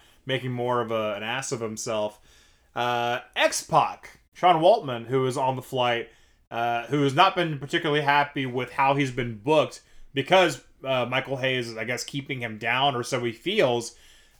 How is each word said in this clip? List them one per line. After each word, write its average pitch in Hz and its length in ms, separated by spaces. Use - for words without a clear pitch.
making 127 260
more 120 300
of 110 100
a, 107 220
an 104 80
ass 123 300
of 113 80
himself, 110 600
uh, 120 440
X-Pac, - 840
Sean 170 280
Waltman, 143 440
who 131 200
is 127 100
on 131 200
the 123 60
flight, 123 480
uh, 117 340
who 143 160
has 139 120
not 156 200
been 160 240
particularly 147 440
happy 143 440
with 123 240
how 139 240
he's 143 160
been 120 280
booked 131 420
because, 139 460
uh, 127 220
Michael 131 320
Hayes 127 320
is, 110 60
I 113 80
guess, 120 200
keeping 135 360
him 110 180
down, 123 360
or 120 80
so 120 220
he 117 80
feels, 127 640